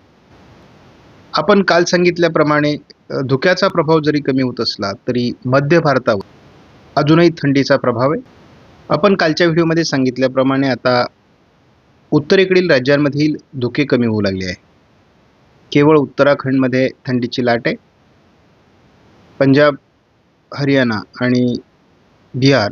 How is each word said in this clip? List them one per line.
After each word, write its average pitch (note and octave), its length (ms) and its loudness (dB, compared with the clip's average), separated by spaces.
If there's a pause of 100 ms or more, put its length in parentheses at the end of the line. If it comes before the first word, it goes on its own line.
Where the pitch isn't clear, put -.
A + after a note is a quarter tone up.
(1300)
आपण G3+ 300 2
काल F3 220 2
सांगितल्याप्रमाणे, E3 920 0 (340)
अ, C#3+ 100 -6
धुक्याचा F3+ 480 0
प्रभाव D#3+ 320 0
जरी D3 200 -2
कमी C3+ 220 -2
होत B2 180 -4
असला G2+ 320 -6
तरी B2 400 -4 (140)
मध्य C#3+ 340 2
भारतावर B2+ 440 0 (720)
अजूनही D#3+ 340 4
थंडीचा C#3 460 0
प्रभाव B2+ 360 -2
आहे. B3 80 -6 (680)
आपण G3 280 2
कालच्या E3+ 300 0
व्हिडिओमध्ये E3 380 0
सांगितल्याप्रमाणे C3+ 840 -2
आता B2 380 -2 (1040)
उत्तरेकडील F#3 600 0
राज्यांमधील C#3+ 640 0 (240)
धुके B2 240 -2
कमी B2 220 0
होऊ G#2+ 140 -2
लागले F#2+ 240 -4
आहे. F2+ 100 -8 (1160)
केवळ D3 260 4
उत्तराखंडमध्ये C3 880 0 (180)
थंडीची B2 400 -4
लाट A#2 200 0
आहे. A#3+ 100 -4 (1600)
पंजाब, C#3 360 4 (800)
हरियाणा C3 460 0 (200)
आणि B2 340 0 (800)
बिहार B2+ 380 2